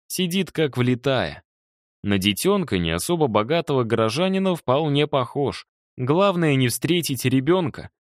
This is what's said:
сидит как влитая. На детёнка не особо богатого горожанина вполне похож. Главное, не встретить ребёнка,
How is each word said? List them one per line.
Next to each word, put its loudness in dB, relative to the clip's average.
сидит -2
как -2
влитая. 0
На 0
детёнка 0
не -2
особо -2
богатого 0
горожанина 0
вполне 0
похож. -4
Главное, 2
не 2
встретить -2
ребёнка, 0